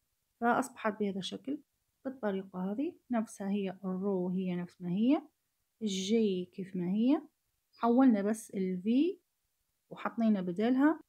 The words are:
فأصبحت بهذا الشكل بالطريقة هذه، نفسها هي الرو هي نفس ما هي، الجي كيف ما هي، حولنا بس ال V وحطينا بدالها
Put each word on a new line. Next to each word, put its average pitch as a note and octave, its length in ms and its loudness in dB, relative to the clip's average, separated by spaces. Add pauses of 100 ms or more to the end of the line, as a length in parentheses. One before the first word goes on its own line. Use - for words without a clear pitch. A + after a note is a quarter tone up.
(420)
فأصبحت A#3 580 -2
بهذا G3 200 -2
الشكل A3+ 420 -8 (440)
بالطريقة F#3+ 680 -6
هذه، C#4+ 240 -6 (160)
نفسها A3 380 -4
هي G3 200 -2
الرو F#3 600 -4
هي F#3 260 -2
نفس F3+ 260 -10
ما F3 80 -8
هي، A#3 320 2 (600)
الجي F#3+ 640 0
كيف F#3 300 -12
ما F3+ 140 -2
هي، A#3 320 2 (500)
حولنا A#3+ 500 4
بس G#3+ 300 -2
ال F#3 340 -2
V D4 320 2 (720)
وحطينا G#3+ 520 0
بدالها B3+ 680 2